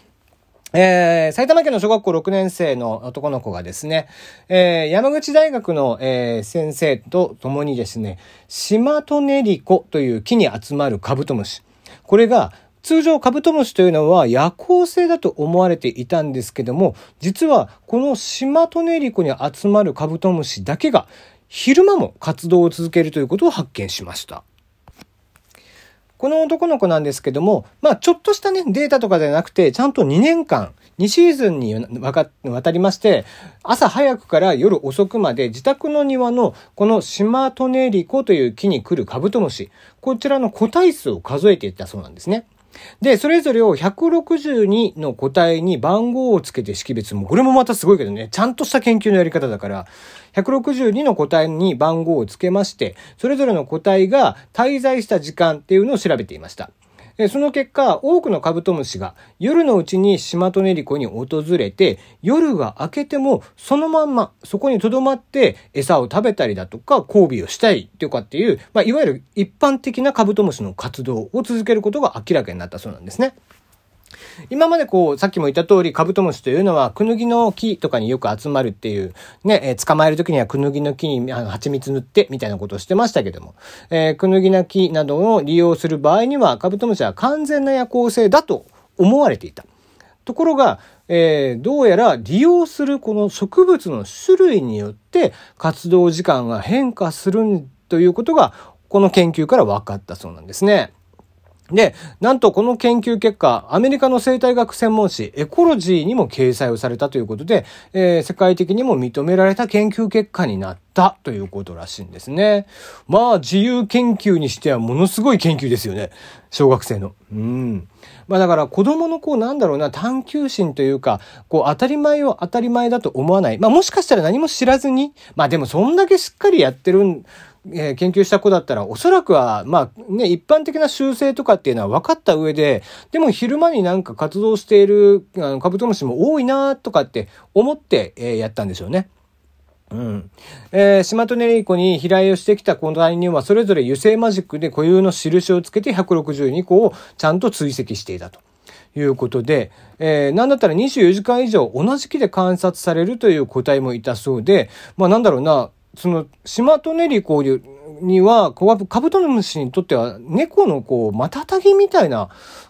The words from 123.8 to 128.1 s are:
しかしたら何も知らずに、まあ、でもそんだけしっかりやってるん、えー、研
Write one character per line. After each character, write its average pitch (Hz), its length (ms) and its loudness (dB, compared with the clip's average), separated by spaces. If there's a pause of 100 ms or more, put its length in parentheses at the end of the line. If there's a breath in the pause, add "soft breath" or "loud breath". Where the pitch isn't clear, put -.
し 381 100 0
か 381 120 -2
し - 60 -6
た 262 80 4
ら 180 60 2
何 185 160 0
も 320 80 -2
知 262 200 -2
ら 262 120 4
ず 277 120 -2
に、 277 240 -2 (220 loud breath)
ま 156 80 2
あ、 143 40 2
で 156 80 -2
も 147 80 -2
そ 190 240 0
ん 330 80 2
だ 381 100 4
け 381 120 4
し - 160 -8
っ - 20 -20
か 403 140 2
り 339 100 4
や 165 100 4
っ - 40 -6
て - 180 -2
る 196 120 4
ん、 170 200 -2 (480 loud breath)
え 156 180 -6
ー、 131 40 -4
研 180 160 -2